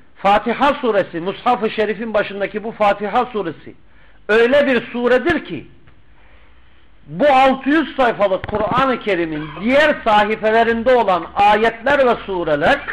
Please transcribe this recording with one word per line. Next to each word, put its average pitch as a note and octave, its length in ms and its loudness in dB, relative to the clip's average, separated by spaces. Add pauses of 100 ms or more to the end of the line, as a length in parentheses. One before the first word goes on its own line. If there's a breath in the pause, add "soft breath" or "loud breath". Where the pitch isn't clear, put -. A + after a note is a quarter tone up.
(160)
Fatiha G#3+ 580 2
suresi, G3+ 460 -2
Mushaf-ı G#3+ 500 -2
Şerif'in G#3+ 440 -4
başındaki G3+ 500 -4
bu A3+ 80 -8
Fatiha G#3 540 0
suresi - 500 -8 (520 soft breath)
öyle A#3+ 400 4
bir A#3+ 140 0
suredir B3 640 -2
ki C#3 220 -12 (1400 soft breath)
bu F#3 180 0
altı C4 420 4
yüz D#4 260 0
sayfalık G3 520 0
Kur'an-ı A#3 520 -2
Kerim'in D#3+ 500 -4 (120)
diğer C#4+ 340 4 (100)
sahifelerinde A3 920 2
olan F#3 300 2 (100)
ayetler A3+ 720 2
ve A3+ 80 2 (100)
sureler, F3 540 0 (140)